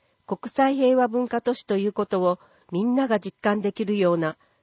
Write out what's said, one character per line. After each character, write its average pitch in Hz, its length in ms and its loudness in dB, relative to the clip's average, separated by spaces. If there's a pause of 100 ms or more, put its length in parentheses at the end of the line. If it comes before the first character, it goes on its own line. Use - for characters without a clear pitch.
(260)
国 - 260 -8
際 269 240 2
平 254 220 2
和 247 100 4
文 240 200 -2
化 240 120 -4
都 254 140 -2
市 - 100 -10
と 196 140 -2
い 196 100 -2
う 202 60 -4
こ 202 140 -4
と 185 140 -2
を 180 180 2 (320)
み 180 120 -2
ん 247 120 0
な 269 120 0
が 214 120 0
実 190 200 -12
感 208 220 0
で 196 100 -2
き 220 140 -6
る 208 120 0
よ 175 160 4
う 170 40 2
な 160 180 -2 (280)